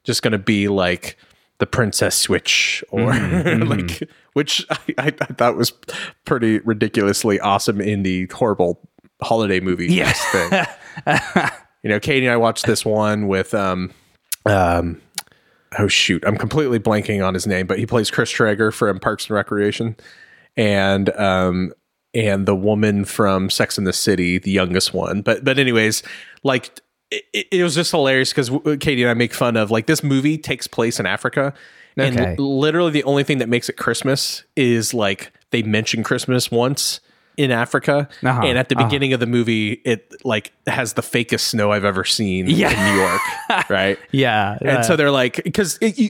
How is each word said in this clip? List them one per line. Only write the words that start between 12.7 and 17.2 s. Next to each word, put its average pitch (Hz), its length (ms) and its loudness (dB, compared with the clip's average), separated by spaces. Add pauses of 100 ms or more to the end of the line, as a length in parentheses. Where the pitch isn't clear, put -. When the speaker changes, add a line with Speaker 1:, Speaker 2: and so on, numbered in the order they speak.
Speaker 1:
one 107 420 0
with, 95 280 0
um, 92 360 -2 (540)
um, 87 560 2 (760)
oh 104 80 2
shoot, - 380 2
I'm 104 120 2
completely 123 420 0
blanking 104 460 0